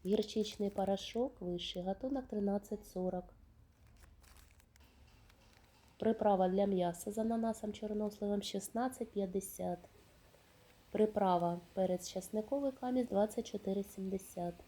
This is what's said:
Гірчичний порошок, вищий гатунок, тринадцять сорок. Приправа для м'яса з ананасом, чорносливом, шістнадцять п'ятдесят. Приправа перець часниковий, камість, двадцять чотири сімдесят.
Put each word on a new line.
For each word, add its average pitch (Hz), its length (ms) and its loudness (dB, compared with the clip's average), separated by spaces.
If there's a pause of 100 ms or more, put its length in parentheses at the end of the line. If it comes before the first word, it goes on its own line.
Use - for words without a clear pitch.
Гірчичний 208 640 0
порошок, 196 720 -2
вищий 180 400 -6
гатунок, 254 460 -4
тринадцять 202 600 -2
сорок. 185 360 -2 (2750)
Приправа 208 520 4
для 196 160 4
м'яса 180 460 0
з 208 60 -4
ананасом, 226 560 0
чорносливом, 208 680 -2
шістнадцять 226 720 -4
п'ятдесят. 185 680 -2 (1120)
Приправа 185 720 4 (120)
перець 185 360 2
часниковий, 214 640 -2
камість, 254 380 0
двадцять 214 380 2
чотири 202 360 -2
сімдесят. 185 720 -6 (120)